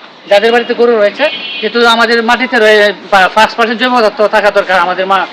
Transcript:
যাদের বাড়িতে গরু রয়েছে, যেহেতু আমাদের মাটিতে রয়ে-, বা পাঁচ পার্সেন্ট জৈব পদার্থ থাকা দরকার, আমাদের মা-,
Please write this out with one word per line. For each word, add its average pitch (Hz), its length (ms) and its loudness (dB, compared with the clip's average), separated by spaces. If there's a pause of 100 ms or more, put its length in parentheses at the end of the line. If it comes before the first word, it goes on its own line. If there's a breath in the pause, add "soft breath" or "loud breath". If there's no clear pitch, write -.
(260)
যাদের 202 260 2
বাড়িতে 240 220 0
গরু 233 220 2
রয়েছে, 208 280 0 (360)
যেহেতু 220 260 -2
আমাদের 233 360 2
মাটিতে 240 360 -2
রয়ে-, 214 340 4 (180)
বা 185 240 4
পাঁচ 214 200 2
পার্সেন্ট 233 280 -2
জৈব 254 140 0
পদার্থ 214 260 0
থাকা 208 280 0
দরকার, 185 300 0
আমাদের 180 260 -2
মা-, 190 260 0